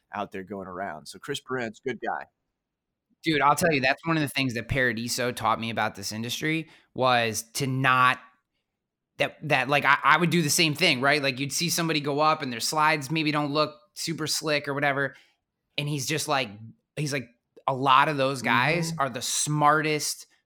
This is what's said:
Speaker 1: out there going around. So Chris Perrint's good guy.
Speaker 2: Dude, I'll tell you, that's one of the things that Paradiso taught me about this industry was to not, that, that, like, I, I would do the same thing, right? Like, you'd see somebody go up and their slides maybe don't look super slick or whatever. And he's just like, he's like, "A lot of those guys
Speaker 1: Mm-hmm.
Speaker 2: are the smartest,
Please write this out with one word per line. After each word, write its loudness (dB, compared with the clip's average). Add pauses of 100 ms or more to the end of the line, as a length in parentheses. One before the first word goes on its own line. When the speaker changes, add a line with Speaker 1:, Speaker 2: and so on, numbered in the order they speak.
(120)
Speaker 1:
out -8
there -10
going -10
around. -10
So -18
Chris -8
Perrint's -8
good -8
guy. -6 (1000)
Speaker 2:
Dude, 0
I'll 4
tell 2
you, 0
that's 0
one 0
of 0
the -2
things -2
that -6
Paradiso 0
taught 0
me -6
about -2
this -8
industry -4 (240)
was 2 (120)
to -2
not, 4 (1000)
that, -2 (120)
that, 2
like, 2
I, 6
I 8
would 2
do 2
the 0
same 2
thing, 2
right? 2
Like, -2
you'd -4
see -2
somebody 0
go -2
up 2
and -6
their -6
slides 0
maybe 0
don't -2
look 0 (220)
super -6
slick -2
or -4
whatever. -2 (600)
And -6
he's -4
just -4
like, -2 (460)
he's -4
like, -4 (400)
"A 0
lot 4
of -2
those 0
guys 2
Speaker 1:
Mm-hmm. -6
Speaker 2:
are 0
the -8
smartest, 0 (180)